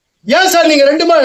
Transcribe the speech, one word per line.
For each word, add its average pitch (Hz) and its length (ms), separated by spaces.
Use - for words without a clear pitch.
ஏன் 370 160
சார் 330 180
நீங்க 285 180
ரெண்டு 320 200
மா-, 330 160